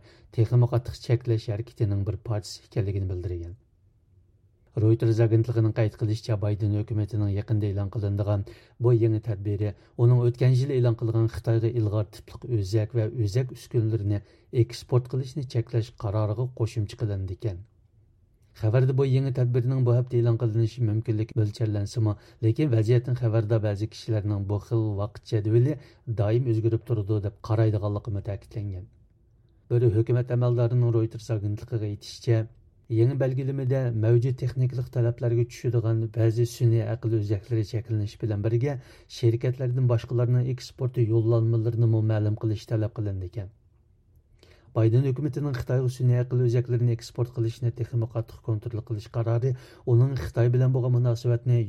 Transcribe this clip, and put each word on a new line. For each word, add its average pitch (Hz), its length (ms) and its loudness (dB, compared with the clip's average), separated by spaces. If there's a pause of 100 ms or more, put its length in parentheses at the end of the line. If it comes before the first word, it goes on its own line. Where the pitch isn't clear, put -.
(340)
texmi 120 360 4
qattiq - 320 -2
cheklash 113 500 0
harakatining 101 540 -2
bir 98 100 -4
parchasi - 500 -8
ekanligini 95 440 -4
bildirgan. 87 420 -6 (1200)
Reuters 113 440 4
agentligining 113 540 2
qayd 110 260 0
qilishicha, 107 420 -2
Bayden 104 320 0
hukumatining 104 560 -2
yaqinda 104 400 -2
e'lon 98 240 -4
qilinadigan 101 460 0 (400)
bu 123 140 6
yangi 110 280 2
tadbiri 101 480 -4 (260)
uning 120 280 6
o'tgan 127 340 4
yil 139 160 0
e'lon 120 240 2
qilgan 113 320 2
Xitoyga 113 400 0
ilg'or 107 400 0
tipliq - 400 -16
o'zak 107 480 0
va 107 160 0
o'zak 123 400 -2
uskunalarini 107 640 -2 (320)
eksport - 600 0
qilishni 131 340 -6
cheklash 113 460 -4 (100)
qaroriga 107 460 -2 (100)
qo'shimcha 107 460 -4
qilindi 95 340 -6
ekan. 95 240 -6 (920)
Xabarda 127 380 2
bu 139 120 2
yangi 135 280 2
tadbirning 127 480 0
bu 120 120 4
hafta 123 220 0
e'lon 117 220 4
qilinishi 113 440 0
mumkinligi 110 540 -2
o'lchanlansimi, 104 760 0 (280)
lekin 117 300 2
vaziyatning 120 480 2
xabardor 110 440 2
ba'zi 104 280 -2
kishilarning 104 560 -2
bu 101 140 -2
xil 113 240 -2 (100)
vaqt 101 380 -6
jadvali 117 400 2 (440)
doim 113 320 2
o'zgarib 110 380 0
turadi 107 360 -2
deb 104 200 -6
qaraydiganligi 104 840 0
ta'kidlangan. 101 600 -10 (840)
Bir 120 200 2
hukumat 117 400 0
amaldorining 120 640 2
Reuters 113 360 -2
agentligiga 104 580 -4
aytishicha, 113 500 -2 (520)
yangi 120 300 2
belgilamada 135 640 0 (120)
mavjud 117 440 2
texniklik 127 540 -2
talablarga 120 560 0
tushadigan 113 640 0
ba'zi 113 320 2
sun'iy 113 480 2
aql 113 240 -2
o'zaklari 107 460 -2
cheklanishi 104 580 -4
bilan 104 240 -2
birga, 123 320 0 (300)
sherikatlardan 123 840 0
boshqalarning 123 640 0
eksporti 123 560 -2
yo'llanmalarini 113 800 2
ma'lum 110 520 2
qilish 107 260 -2
talab 110 260 -2
qilindi 98 360 -6
ekan. 98 200 -10 (1200)
Байден 113 320 4
hökumətinin 139 480 -2
Xitayğa 127 400 -2
sun'iy 123 260 2
aql 123 240 0
özəklərini 120 520 2
eksport - 380 -6
qilishni 117 440 -2
texmi 117 360 -2
qattiq - 320 -6
kontrol 110 420 -4
qilish 107 180 -8 (100)
qarori 117 360 0 (400)
uning 131 260 4
Xitoy 120 360 0
bilan 131 200 4
bo'lgan 127 220 0
munosabatni 120 600 2 (100)